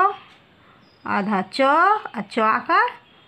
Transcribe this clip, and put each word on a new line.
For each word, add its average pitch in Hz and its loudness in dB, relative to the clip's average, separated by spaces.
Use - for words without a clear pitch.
आधा 202 -2
च, - -6
आ 330 2
च - -6
आकार 240 2